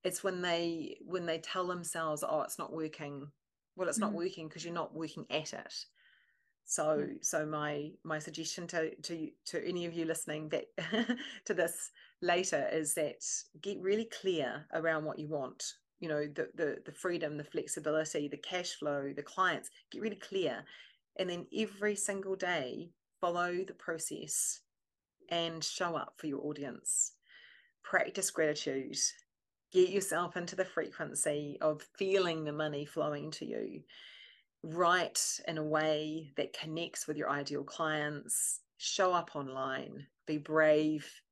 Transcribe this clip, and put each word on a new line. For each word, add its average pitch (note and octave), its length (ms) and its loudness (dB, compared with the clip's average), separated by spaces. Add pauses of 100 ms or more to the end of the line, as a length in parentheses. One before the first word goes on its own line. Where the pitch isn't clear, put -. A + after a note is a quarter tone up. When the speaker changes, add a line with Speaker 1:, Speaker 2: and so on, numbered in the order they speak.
Speaker 1:
It's F3+ 180 0
when F#3 180 0
they, E3+ 640 0
when F3 220 -2
they E3 120 0
tell F3+ 280 -2
themselves, E3+ 560 -2
"Oh, D3+ 200 2
it's - 180 -6
not - 120 -4
working." D3 600 -6 (420)
Well, F#3 140 0
it's - 100 2
not G#3 120 4
Speaker 2:
Mm-hmm. E3+ 80 -2
Speaker 1:
working E3+ 300 -2
'cause D#3 160 -10
you're E3+ 80 -4
not E3 220 -2
working D#3 340 -6
at D#3 240 -2
it. - 220 -10 (880)
So, D#3 340 4
Speaker 2:
Yeah. D3 240 0
Speaker 1:
so D#3 240 2
my, D3+ 440 -2 (140)
my D#3 160 -2
suggestion D#3+ 480 -6
to, D#3+ 260 0
to, D#3+ 360 -6 (160)
to - 200 -2
any F3 200 0
of E3 80 -4
you E3 100 0
listening D#3 460 -2
that - 160 0 (100)
<laughs> A3 420 2 (280)
to G3+ 80 0
this E3+ 360 0 (300)
later F3 500 4
is D#3 240 2
that - 300 -2 (360)
get G3 200 -4
really G3+ 240 2
clear D3+ 720 0
around D#3+ 300 2
what D3+ 140 -4
you D3+ 100 -6
want. C#3 360 -4 (340)
You E3+ 100 -6
know, D3 180 2
the, D3 280 -2
the, D3 300 2
the - 80 -12
freedom, D#3+ 460 -2
the D3 60 -6
flexibility, D3+ 840 0
the C#3+ 80 -6
cash F3 380 -4
flow, C#3+ 420 -2
the D3 60 -6
clients, F3+ 480 0 (200)
get - 120 -6
really G#3+ 140 -2
clear. D3+ 480 -2 (540)
And F3+ 120 0
then F3 160 -6 (100)
every G3+ 400 0
single F#3+ 400 0
day, E3+ 540 -2 (300)
follow F3 460 2
the - 80 -10
process - 880 -2 (680)
and E3 340 -2
show E3+ 320 0
up - 220 -4
for - 80 -8
your C#3 200 -2
audience. - 680 -2 (680)
Practice - 480 2
gratitude. C#3+ 680 0 (720)
Get F#3 180 10
yourself F3 460 0
into F3 200 -4
the F#3+ 80 2
frequency D3 1000 -2
of D3+ 240 2 (120)
feeling F#3 460 4
the D3 80 0
money D3 320 0
flowing D3+ 480 0
to - 140 -8
you. - 360 -4 (840)
Write F3 560 4 (260)
in E3 120 -2
a D#3 40 0
way D#3 760 2
that - 160 0
connects D#3+ 540 -6
with D3+ 100 -2
your D3 140 0
ideal C#3+ 320 0
clients. D3+ 1000 -2 (180)
Show F#3 340 4
up E3+ 240 0
online. C3 720 -4 (200)
Be D#3 120 0
brave. D#3 680 6 (240)